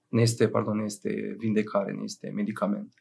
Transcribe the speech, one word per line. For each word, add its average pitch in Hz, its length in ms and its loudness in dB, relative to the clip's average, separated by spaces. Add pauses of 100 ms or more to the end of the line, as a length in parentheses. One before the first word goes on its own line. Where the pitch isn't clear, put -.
ne 117 140 4
este, 113 260 6
pardon, 110 300 0
ne 107 60 -2
este 107 540 -6
vindecare, 104 540 0
ne 104 120 -6
este - 320 -8
medicament. 104 640 -2